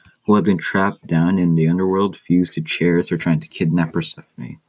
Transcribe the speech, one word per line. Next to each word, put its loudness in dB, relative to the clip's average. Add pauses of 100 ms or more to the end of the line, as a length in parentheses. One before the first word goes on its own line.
(240)
who 2
have 2
been 2
trapped -4
down 2
in 2
the 2
underworld, 0
fused 0
to -6
chairs, 0
or 0
trying 0
to -14
kidnap -2
Persephone. -8 (100)